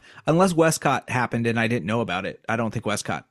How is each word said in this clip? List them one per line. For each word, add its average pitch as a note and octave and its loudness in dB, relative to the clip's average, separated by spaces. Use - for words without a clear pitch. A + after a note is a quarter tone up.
<laughs> - -16
unless F3 4
Westcott D#3 2
happened A#2 0
and A#2 0
I A2+ 2
didn't A2+ -2
know G#2+ 0
about F#2+ -4
it. - -10
I A2 0
don't A2+ -2
think A2 -6
Westcott G#2 -4